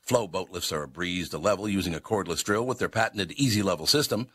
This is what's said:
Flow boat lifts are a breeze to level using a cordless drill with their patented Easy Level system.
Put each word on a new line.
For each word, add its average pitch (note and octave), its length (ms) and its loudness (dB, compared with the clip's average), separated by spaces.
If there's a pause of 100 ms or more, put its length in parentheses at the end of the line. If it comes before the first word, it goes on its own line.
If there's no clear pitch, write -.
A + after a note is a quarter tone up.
Flow A#2+ 240 2
boat F2+ 240 -4
lifts F2+ 220 -6
are D2+ 100 -2
a C#2 60 -8
breeze F2 400 -4
to D#2 100 -8
level G2+ 300 0
using F2+ 260 0
a D2+ 60 -6
cordless F2 420 -2
drill G#2+ 240 0
with B2+ 140 -2
their F#2+ 80 0
patented G#2 440 0
Easy G#2+ 300 4
Level E2+ 240 0
system. B2+ 480 2